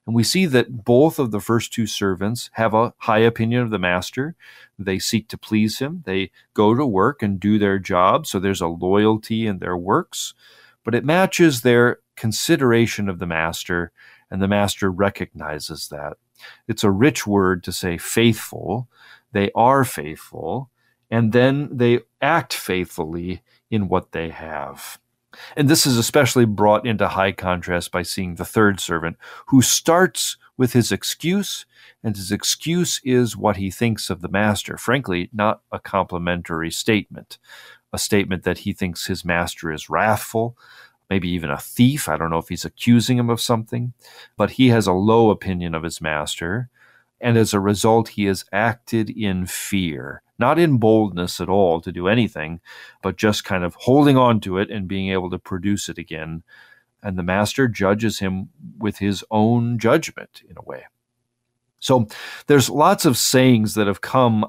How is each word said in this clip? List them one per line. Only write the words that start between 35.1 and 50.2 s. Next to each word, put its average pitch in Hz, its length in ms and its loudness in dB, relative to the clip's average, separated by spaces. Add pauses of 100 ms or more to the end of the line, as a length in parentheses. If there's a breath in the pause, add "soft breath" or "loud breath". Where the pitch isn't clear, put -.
not 107 280 -2 (100)
a 101 80 -8
complimentary 87 920 -4
statement, - 680 -4 (540 loud breath)
a 98 60 -8
statement 92 460 -2
that 87 140 -2
he 101 140 -6
thinks 90 340 -8
his 92 180 -6
master 85 460 -2
is 76 200 -10
wrathful, 110 640 -2 (520 loud breath)
maybe 92 200 -2
even 82 220 -4
a 71 80 -4
thief. 131 500 0
I 78 80 0
don't 82 140 -2
know 82 80 0
if - 100 -6
he's 87 160 -8
accusing 120 540 2
him 120 120 0
of 117 100 -2
something, 120 520 -4 (440 loud breath)
but - 160 0
he 131 160 4
has 113 180 4
a 95 60 2
low 110 380 6
opinion 90 440 -4
of 80 100 -4
his 82 160 -8
master. 82 680 -4 (520 soft breath)
And 117 160 2
as 107 160 2
a 104 80 2
result, 110 500 2
he 104 160 -4
has 95 260 -2
acted 110 580 -2
in 92 360 -4
fear, 76 760 -6 (160)